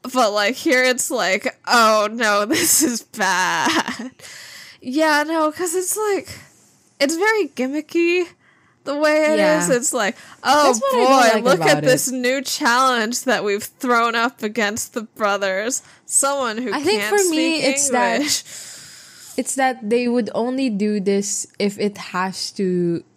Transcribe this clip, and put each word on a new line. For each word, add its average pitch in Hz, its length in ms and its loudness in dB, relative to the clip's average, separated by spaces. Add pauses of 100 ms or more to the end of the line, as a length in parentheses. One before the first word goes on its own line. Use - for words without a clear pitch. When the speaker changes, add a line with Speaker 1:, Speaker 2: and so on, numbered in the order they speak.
Speaker 1:
But, 254 300 0
like, 208 220 0
here 254 280 2
it's 254 280 0
like, 202 440 -2 (120)
"Oh, 220 440 4
no, 214 360 0
<laughs> 254 80 -2
this 277 280 0
is 247 200 -2
bad." 190 1080 -2 (680)
Yeah, 294 480 0
no, 311 240 0
'cause 330 220 -6
it's 370 220 -2
like, 415 320 -2 (720)
it's 285 180 0
very 415 320 0
gimmicky 339 760 -2 (600)
the 294 120 -4
way 302 380 2
it 311 40 2
Speaker 2:
Yeah. 302 220 4
Speaker 1:
is. - 80 -2
It's 240 240 0
like, 214 240 -2 (260)
"Oh, 294 300 4
Speaker 2:
That's 220 80 -2
what 539 140 0
I - 20 2
don't 480 80 4
Speaker 1:
boy, 254 300 6
Speaker 2:
like 220 100 0
Speaker 1:
look 247 240 4
at 294 100 4
Speaker 2:
about 151 60 -2
Speaker 1:
this 262 240 2
Speaker 2:
it. 247 60 -6
Speaker 1:
new 254 260 0
challenge 247 840 0
that 208 200 0
we've 202 180 -2 (160)
thrown 233 360 2
up 233 280 -2
against 214 520 -4
the 240 80 -6
brothers. 202 800 -2 (240)
Someone 269 500 0
who 240 160 -4
Speaker 2:
I 247 80 -2
think 403 220 0
Speaker 1:
can't 349 160 -2
Speaker 2:
for 381 100 2
me, 320 320 0
Speaker 1:
speak 269 40 -2 (120)
Speaker 2:
it's - 140 -2
that 240 240 0 (100)
Speaker 1:
English." - 200 -4 (920)
Speaker 2:
it's - 180 -6
that 262 240 -2 (100)
they 240 200 0
would 240 260 0
only 262 340 -2
do 208 320 -2
this 196 460 -2 (120)
if 202 200 -2
it 208 180 -2 (160)
has 185 400 -4
to 180 500 -2 (140)